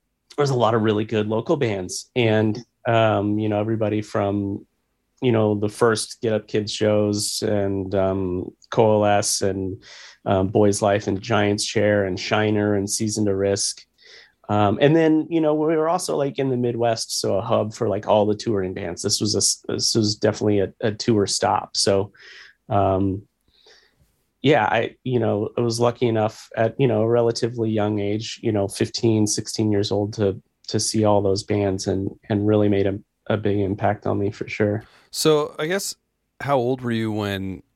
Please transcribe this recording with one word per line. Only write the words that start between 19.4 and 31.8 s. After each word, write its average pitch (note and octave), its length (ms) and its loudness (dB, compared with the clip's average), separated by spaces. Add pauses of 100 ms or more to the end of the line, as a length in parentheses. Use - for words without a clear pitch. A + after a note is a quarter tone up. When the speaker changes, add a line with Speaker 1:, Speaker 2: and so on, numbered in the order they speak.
Speaker 1:
this - 280 -2
was G#2 220 2
definitely G#2 420 0
a, F#2+ 240 -2
a A2 100 0
tour G#2 340 2
stop. - 520 -2
So, G2+ 340 2 (560)
um, F#2+ 540 0 (1200)
yeah, C3 240 4
I, A2 380 -2
you B2 160 0
know, G#2+ 360 0
I B2 60 0
was A#2 180 -2
lucky A#2+ 260 0
enough A2 480 -2
at, A2+ 240 -2
you C#3 100 4
know, G#2+ 120 2
a A2+ 80 2
relatively A#2 640 0
young G#2+ 280 0
age, G#2 440 -4
you A#2 100 0
know, G2+ 160 0
fifteen, A2 580 0
sixteen G#2+ 460 -2
years G#2 180 0
old G#2 240 -2
to, G2+ 280 -2 (260)
to A#2 100 -4
see G#2+ 280 0
all G2+ 160 4
those F#2+ 220 0
bands G2+ 420 -2